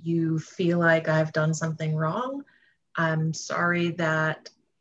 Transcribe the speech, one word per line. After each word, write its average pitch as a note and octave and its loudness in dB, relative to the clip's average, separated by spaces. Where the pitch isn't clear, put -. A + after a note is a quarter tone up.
you E3 0
feel F3 0
like D#3+ 4
I've D#3 2
done D#3 2
something D#3 -4
wrong. A#3+ -4
I'm D#3+ 0
sorry F3 -2
that D#3+ -2